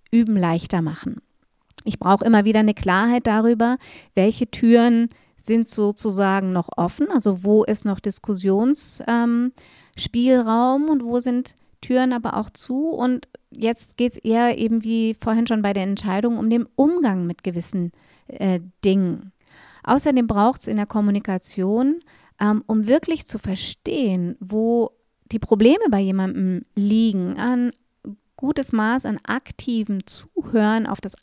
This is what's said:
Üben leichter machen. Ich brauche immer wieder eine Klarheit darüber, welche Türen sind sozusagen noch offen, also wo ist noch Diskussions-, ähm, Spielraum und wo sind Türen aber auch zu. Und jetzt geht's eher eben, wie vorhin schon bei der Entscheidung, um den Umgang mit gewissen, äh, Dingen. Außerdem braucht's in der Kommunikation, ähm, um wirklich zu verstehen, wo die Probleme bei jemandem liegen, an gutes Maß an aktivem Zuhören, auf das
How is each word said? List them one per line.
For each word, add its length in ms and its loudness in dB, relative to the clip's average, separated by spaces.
Üben 240 4
leichter 460 0
machen. 400 -6
Ich 140 -6
brauche 260 2
immer 180 4
wieder 160 2
eine 140 2
Klarheit 540 0
darüber, 500 2
welche 340 2
Türen 600 4
sind 300 0
sozusagen 840 0
noch 220 -2
offen, 360 -2
also 320 0
wo 200 4
ist 220 -2
noch 140 -2
Diskussions-, 1040 -2
ähm, 460 0
Spielraum 960 2
und 140 2
wo 160 -2
sind 360 -4
Türen 320 0
aber 240 -4
auch 120 -4
zu. 400 -6
Und 380 -2
jetzt 440 -6
geht's 220 -2
eher 400 2
eben, 260 0
wie 380 -2
vorhin 240 0
schon 160 0
bei 120 0
der 100 -2
Entscheidung, 560 -2
um 100 0
den 160 2
Umgang 520 2
mit 160 -8
gewissen, 480 -6
äh, 320 -2
Dingen. 500 0
Außerdem 420 2
braucht's 400 2
in 120 -4
der 100 -2
Kommunikation, 1120 0
ähm, 240 2
um 220 0
wirklich 400 0
zu 100 -8
verstehen, 1040 -4
wo 500 0
die 60 -2
Probleme 540 4
bei 80 2
jemandem 640 -2
liegen, 600 0
an 340 -2
gutes 360 -4
Maß 320 0
an 200 -4
aktivem 800 -6
Zuhören, 840 -2
auf 120 -6
das 240 -12